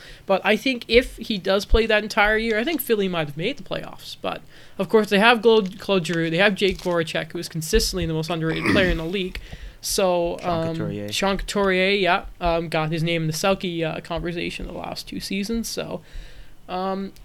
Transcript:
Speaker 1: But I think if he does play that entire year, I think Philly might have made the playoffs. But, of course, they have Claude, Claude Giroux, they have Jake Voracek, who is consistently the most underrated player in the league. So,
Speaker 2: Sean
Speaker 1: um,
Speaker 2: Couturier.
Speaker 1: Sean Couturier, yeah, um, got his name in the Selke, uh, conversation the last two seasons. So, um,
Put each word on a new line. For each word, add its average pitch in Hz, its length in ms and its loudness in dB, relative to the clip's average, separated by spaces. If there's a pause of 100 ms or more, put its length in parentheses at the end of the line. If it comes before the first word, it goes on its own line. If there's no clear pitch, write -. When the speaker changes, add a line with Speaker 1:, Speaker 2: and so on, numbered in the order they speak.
(260)
Speaker 1:
But 190 180 2
I 208 120 4
think 240 320 -2
if 240 300 4
he 220 200 -6
does 196 280 0
play 226 200 6
that 214 160 4
entire 214 360 2
year, 220 200 0
I 220 60 0
think 311 180 -2
Philly 208 260 2
might 165 200 -2
have 143 100 -10
made 190 200 -2
the 190 60 -14
playoffs. - 560 -10
But, - 220 -6 (380)
of 185 100 -2
course, 214 200 4
they 202 100 4
have 233 240 6
Claude, 220 340 4
Claude 190 300 0
Giroux, 165 240 0
they 165 60 0
have 202 180 4
Jake 185 240 0
Voracek, 165 540 -2
who - 40 -6
is 170 120 -8
consistently 175 580 0
the 160 60 -2
most 160 160 -2
underrated 160 420 0
player 190 180 4
in 170 80 0
the 160 80 -6
league. 185 340 -4 (420)
So, 180 600 0
Speaker 2:
Sean 165 280 -2
Speaker 1:
um, 165 60 -4
Speaker 2:
Couturier. 104 360 -6
Speaker 1:
Sean 196 260 0
Couturier, 190 540 0
yeah, 190 340 2 (160)
um, 170 280 0
got 156 220 0
his 160 120 0
name 170 200 0
in 160 40 0
the 156 60 -2
Selke, 185 500 0
uh, 160 180 -4
conversation 175 640 -6
the 180 80 -10
last 170 340 -8
two - 120 -8
seasons. 202 480 -4
So, - 340 -6 (640)
um, 190 440 -4 (140)